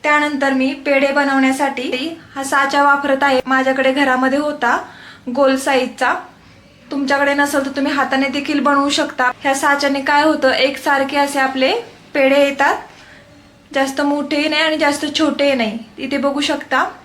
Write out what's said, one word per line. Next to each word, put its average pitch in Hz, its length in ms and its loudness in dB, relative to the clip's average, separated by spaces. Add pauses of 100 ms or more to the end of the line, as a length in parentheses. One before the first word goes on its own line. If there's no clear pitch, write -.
त्यानंतर 294 480 0
मी 262 240 0
पेढे 277 360 0
बनवण्यासाठी 269 1040 -2 (180)
हा 269 100 -8
साचा 285 380 0
वापरत 277 400 2
आहे. 262 240 2
माझ्याकडे 262 460 2
घरामध्ये 262 460 2
होता 294 380 -2 (520)
गोल 269 280 2
साईजचा, 262 580 -2 (760)
तुमच्याकडे 277 440 0
नसेल 285 320 0
तर 269 100 -6
तुम्ही 277 160 -2
हाताने 269 360 0
देखील 285 320 -2
बनवू 277 300 2
शकता. 285 400 -2 (100)
ह्या 277 140 0
साच्याने 285 480 0
काय 294 200 2
होतं, 294 280 2
एकसारखे 277 680 0
असे 285 220 0
आपले 262 340 0 (420)
पेढे 277 260 4
येतात, 277 360 2 (960)
जास्त 269 300 -2
मोठेही 294 460 0
नाही 302 140 0
आणि 311 160 0
जास्त 294 280 0 (120)
छोटेही 285 360 2
नाही. 226 240 -2 (200)
इथे 269 200 -4
बघू 285 240 -2
शकता 285 420 -2 (200)